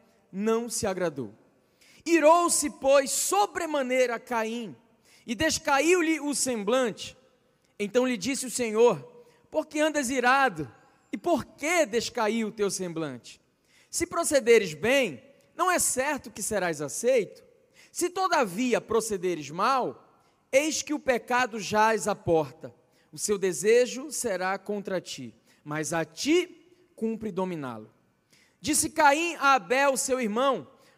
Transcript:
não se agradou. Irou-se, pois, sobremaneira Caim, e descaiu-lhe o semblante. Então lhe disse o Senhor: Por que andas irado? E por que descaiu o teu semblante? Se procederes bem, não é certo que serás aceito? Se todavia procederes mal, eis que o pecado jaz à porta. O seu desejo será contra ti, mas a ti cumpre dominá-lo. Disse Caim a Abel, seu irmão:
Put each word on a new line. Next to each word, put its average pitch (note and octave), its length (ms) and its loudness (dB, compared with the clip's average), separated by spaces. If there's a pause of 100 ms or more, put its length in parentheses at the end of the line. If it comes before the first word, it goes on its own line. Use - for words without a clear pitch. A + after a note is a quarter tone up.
(300)
não A3+ 380 -2
se A3+ 180 -6
agradou. E3 460 -4 (720)
Irou-se, D#4+ 640 6
pois, C4+ 420 2
sobremaneira C#4+ 1080 0
Caim, A3+ 580 -6 (500)
e A#3 80 -6
descaiu-lhe D#4 840 2
o C#4+ 140 -4
semblante. A#3 800 -2 (640)
Então A#3+ 280 0
lhe B3+ 100 -2
disse A#3 280 -6
o A#3+ 60 -10
Senhor: A3 500 2 (500)
Por D#4 160 -2
que D4+ 140 -4
andas D4 300 0
irado? B3 600 2 (400)
E C#4 60 -6
por D#4 280 0
que D#4+ 420 0
descaiu A3 600 -2
o - 40 -8
teu G3+ 180 -2
semblante? D#3+ 680 -8 (500)
Se - 160 -4
procederes A#3 680 4
bem, G3+ 480 0 (320)
não F4+ 160 2
é E4+ 80 2
certo C4 520 -2
que G#3 120 -12
serás F3+ 400 -2
aceito? A3+ 600 0 (480)
Se F4 200 -4
todavia B3+ 720 0
procederes F#3 680 -4
mal, G3+ 560 -2 (440)
eis D4 320 0
que C#4+ 100 -8
o D4+ 60 -2
pecado A#3+ 600 -2
jaz G#3+ 480 2
à G3 60 -2
porta. D3+ 600 -2 (380)
O D3+ 60 -18
seu G#3 180 -2
desejo G#3 720 0
será F#3+ 480 -4
contra G3 400 -6
ti, C3 360 -12 (280)
mas D3+ 300 -6
a E3 100 0
ti E4 600 0 (340)
cumpre A3 340 -6
dominá-lo. D3+ 600 -6 (680)
Disse D4 300 -2
Caim D#4 460 2
a C4+ 200 2
Abel, B3+ 440 2
seu B3+ 200 -2
irmão: A3+ 480 0 (320)